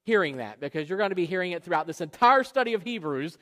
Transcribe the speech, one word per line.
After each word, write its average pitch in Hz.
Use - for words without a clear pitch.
hearing 180
that, 110
because 147
you're 190
gonna 196
be 180
hearing 180
it 170
throughout 165
this 165
entire 247
study 240
of 196
Hebrews, 160